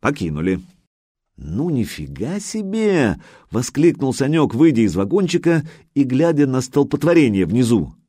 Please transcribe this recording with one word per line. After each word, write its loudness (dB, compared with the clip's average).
Покинули. -4
«Ну -6
нифига -6
себе!» -2
воскликнул 0
Санек, 0
выйдя 4
из 2
вагончика 0
и 2
глядя 2
на 0
столпотворение 2
внизу. 0